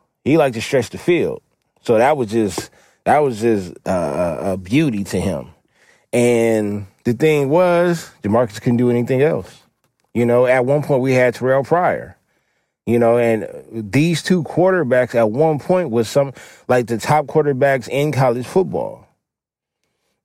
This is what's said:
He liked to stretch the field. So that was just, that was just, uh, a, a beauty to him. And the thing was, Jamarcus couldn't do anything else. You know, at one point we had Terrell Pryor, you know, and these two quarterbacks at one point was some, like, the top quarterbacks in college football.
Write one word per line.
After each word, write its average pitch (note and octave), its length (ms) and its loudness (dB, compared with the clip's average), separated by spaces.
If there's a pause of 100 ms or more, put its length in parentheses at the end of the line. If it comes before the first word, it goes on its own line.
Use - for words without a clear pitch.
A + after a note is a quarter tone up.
(240)
He D3 140 4
liked C3+ 160 2
to A2 80 -6
stretch B2+ 280 -2
the F#2+ 80 -12
field. B2 440 -2 (380)
So A2+ 180 2
that C#3 180 4
was A#2 140 -4
just, G#2+ 400 -2 (340)
that C3 140 4
was C3 220 0
just, G#2 320 0 (140)
uh, E2 540 -4
a, F#2+ 120 -4
a F#2+ 40 -4
beauty G#2 480 -2
to F#2 160 -4
him. D#2 280 -6 (640)
And A2+ 760 0 (180)
the A#2+ 100 -2
thing D3 340 0
was, F3 640 0 (120)
Jamarcus A#2 380 0
couldn't A#2+ 160 0
do B2 140 2
anything A#2+ 320 0
else. - 400 -2 (520)
You A#2+ 120 2
know, B2 200 4
at B2+ 180 0
one C#3+ 180 0
point C3+ 180 0
we C3 140 0
had B2+ 200 2
Terrell C3 300 0
Pryor, B2 520 -2 (680)
you A#2 140 0
know, A#2 180 4
and A#2 320 0 (440)
these D#3 300 0
two F3+ 200 0
quarterbacks D3 720 0
at A2+ 160 2
one D3+ 280 0
point F3+ 320 -2
was A2+ 180 0
some, C#3 260 0 (340)
like, B2 180 2
the A2+ 120 -4
top D3+ 280 0
quarterbacks C#3 640 0
in C#3+ 240 -2
college B2 340 0
football. C#2+ 600 -4 (1200)